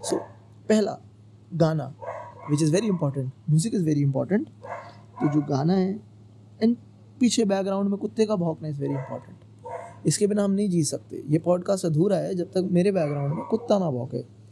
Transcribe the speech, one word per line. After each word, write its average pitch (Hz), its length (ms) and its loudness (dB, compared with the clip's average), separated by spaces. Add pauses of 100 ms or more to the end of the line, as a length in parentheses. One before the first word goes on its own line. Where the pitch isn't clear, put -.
(100)
So, - 80 0 (500)
पहला 214 300 2 (560)
गाना, 156 400 0 (580)
which 151 160 4
is 156 100 2
very 214 140 0
important, 139 380 -2 (200)
music 160 240 2
is 202 80 0
very 151 240 2
important। 139 420 0 (720)
तो 147 120 0
जो 147 140 0
गाना 151 280 2
है, 190 260 0 (640)
and 233 120 4 (440)
पीछे 240 240 4
बैकग्राउंड 196 440 0
में 196 100 -2
कुत्ते 214 280 0
का 214 100 0
भौंकना 165 320 -2
is 147 80 -6
very 143 160 -2
important, - 520 -8 (640)
इसके 202 200 2
बिना 202 180 2
हम 196 60 2
नहीं 196 200 2
जी 170 140 2
सकते। - 440 -8
ये 151 100 4
पॉडकास्ट 180 480 0
अधूरा 175 300 2
है 165 180 -2
जब 175 180 -4
तक 185 200 0
मेरे 180 200 4
बैकग्राउंड 147 420 0
में 240 100 -6
कुत्ता 220 340 0
ना 175 120 0
भौंके। 123 600 -8